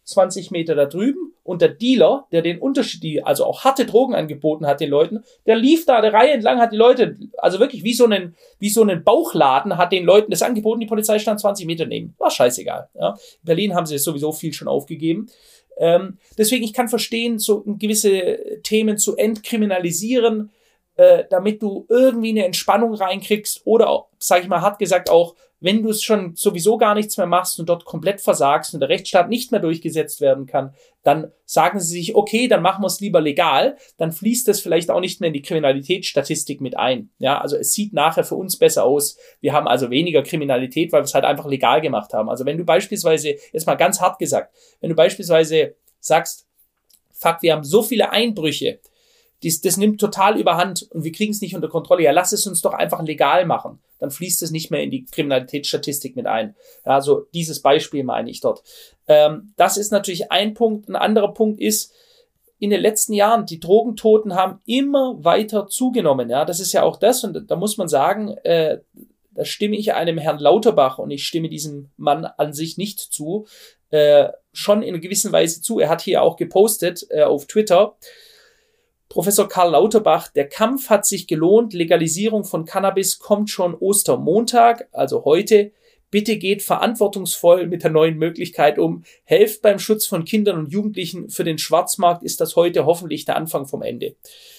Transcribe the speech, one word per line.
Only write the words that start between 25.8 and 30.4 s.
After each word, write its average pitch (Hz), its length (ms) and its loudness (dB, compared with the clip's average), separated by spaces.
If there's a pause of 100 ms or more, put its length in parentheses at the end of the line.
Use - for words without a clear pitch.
du 220 80 -2
es 214 140 -4
schon 190 320 -2
sowieso 202 420 0
gar 214 160 4
nichts 208 240 -4
mehr 190 80 0
machst 175 340 -2
und 165 100 -4
dort 170 160 -2
komplett 185 360 -4
versagst 156 520 2
und 151 80 -6
der 135 80 0
Rechtsstaat 185 400 0
nicht 240 220 -6
mehr 214 100 0
durchgesetzt 160 600 -4
werden 135 240 2